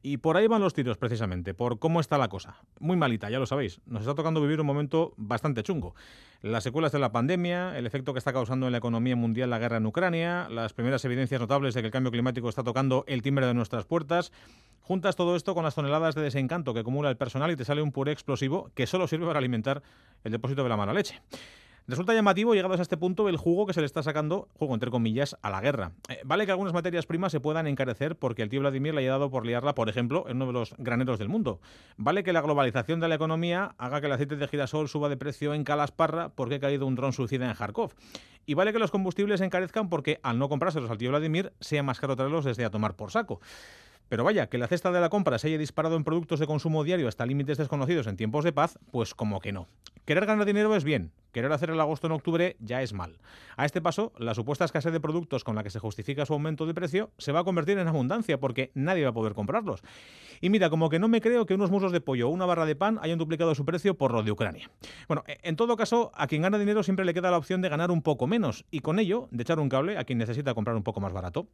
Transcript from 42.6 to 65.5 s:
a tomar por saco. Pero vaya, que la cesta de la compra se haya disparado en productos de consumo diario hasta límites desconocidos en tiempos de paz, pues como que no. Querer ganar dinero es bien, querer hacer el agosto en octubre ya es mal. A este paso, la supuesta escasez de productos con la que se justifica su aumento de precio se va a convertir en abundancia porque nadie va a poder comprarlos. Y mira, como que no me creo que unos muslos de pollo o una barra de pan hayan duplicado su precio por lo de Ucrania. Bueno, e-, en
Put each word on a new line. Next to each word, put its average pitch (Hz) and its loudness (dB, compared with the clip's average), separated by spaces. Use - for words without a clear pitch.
a 107 0
tomar 107 0
por 107 -10
saco. 214 -2
Pero 113 0
vaya, 165 2
que 127 -2
la 120 -2
cesta 180 2
de 175 4
la 170 4
compra 156 2
se 151 -2
haya 156 0
disparado 156 0
en 156 0
productos 160 0
de 151 2
consumo 151 0
diario 160 0
hasta 117 -4
límites 139 0
desconocidos 143 0
en 101 -4
tiempos 110 -2
de 170 2
paz, 151 0
pues 117 -2
como 104 -4
que 104 -6
no. 90 -10
Querer 175 2
ganar 214 2
dinero 208 2
es 165 0
bien, 120 0
querer 123 -2
hacer 156 0
el 160 0
agosto 156 0
en 160 0
octubre 165 0
ya 120 -4
es 120 -6
mal. 85 -10
A 131 0
este 147 0
paso, 170 -2
la 117 -2
supuesta 127 0
escasez 160 -2
de 165 -2
productos 156 -2
con 113 -4
la 107 -2
que 101 -8
se 92 -10
justifica 127 -4
su 156 0
aumento 156 -2
de 165 -4
precio 180 -2
se - -4
va 160 4
a 175 -2
convertir 175 2
en 175 0
abundancia 156 0
porque 131 -2
nadie 156 2
va 131 4
a 113 -8
poder 110 0
comprarlos. 147 -2
Y 180 2
mira, 196 6
como 160 4
que 160 2
no 208 4
me 226 4
creo 233 4
que 190 2
unos 190 2
muslos 196 4
de 175 2
pollo 123 2
o - 4
una 185 0
barra 165 4
de 151 2
pan 208 2
hayan 165 0
duplicado 160 2
su 139 -2
precio 180 0
por 131 2
lo 113 2
de 107 0
Ucrania. 98 -2
Bueno, - -2
e-, 147 -10
en 160 -2